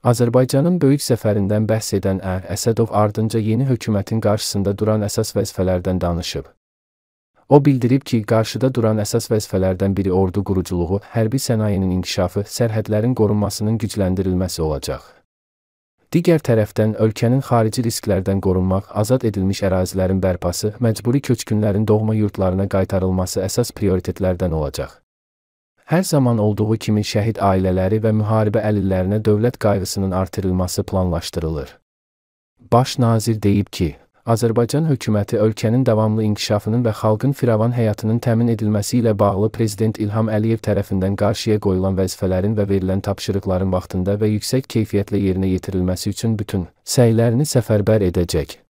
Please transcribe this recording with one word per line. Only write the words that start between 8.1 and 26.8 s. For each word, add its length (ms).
qarşıda 480
duran 280
əsas 300
vəzifələrdən 680
biri 140
ordu 320
quruculuğu, 560
hərbi 280
sənayenin 560
inkişafı, 520
sərhədlərin 680
qorunmasının 640
gücləndirilməsi 800
olacaq. 420
Digər 280
tərəfdən, 600
ölkənin 440
xarici 400
risklərdən 600
qorunmaq, 480
azad 320
edilmiş 400
ərazilərin 560
bərpası, 600
məcburi 400
köçkünlərin 680
doğma 280
yurdlarına 540
qaytarılması 760
əsas 320
prioritetlərdən 760
olacaq. 480
Hər 160
zaman 400
olduğu 400